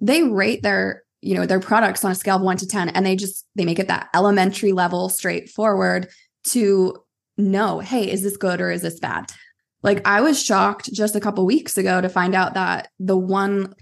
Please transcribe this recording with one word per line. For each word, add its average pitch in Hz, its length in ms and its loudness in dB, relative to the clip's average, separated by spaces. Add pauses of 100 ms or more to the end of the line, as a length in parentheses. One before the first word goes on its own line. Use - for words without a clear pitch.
They 277 220 4
rate 214 400 0
their, 190 400 -2 (180)
you 196 140 -2
know, 180 100 0
their 190 160 2
products 208 420 2
on 196 80 0
a 185 40 -2
scale 190 220 0
of 190 40 0
one 185 160 0
to 185 100 -6
ten, 185 220 -2
and 190 160 0
they 190 100 2
just, 190 300 -6 (100)
they 196 100 0
make 170 140 0
it 190 80 -2
that - 260 -2
elementary 196 600 2
level, 180 360 0
straightforward 185 1000 -2 (360)
to 196 520 2 (400)
know, 196 420 0
"Hey, 208 320 -4
is 190 100 -2
this 196 140 -4
good 180 240 -2
or 180 100 -2
is 175 120 -4
this 165 180 -8
bad?" - 320 -6 (500)
Like, 202 240 2
I 202 140 4
was 277 240 2
shocked 202 480 0
just 208 240 -2
a 208 60 -4
couple 202 240 -2
weeks 196 320 0
ago 185 240 0
to 185 80 0
find 185 260 0
out 180 200 0
that 180 340 -4 (100)
the 190 180 0
one 196 640 -2